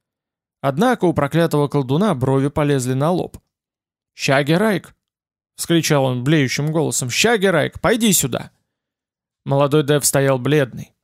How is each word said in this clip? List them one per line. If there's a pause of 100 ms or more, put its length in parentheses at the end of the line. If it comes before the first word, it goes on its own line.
(640)
Однако
у
проклятого
колдуна
брови
полезли
на
лоб. (760)
«Щагерайк!» (600)
вскричал
он
блеющим
голосом.
«Щагерайк,
пойди
сюда!» (920)
Молодой
дев
стоял
бледный,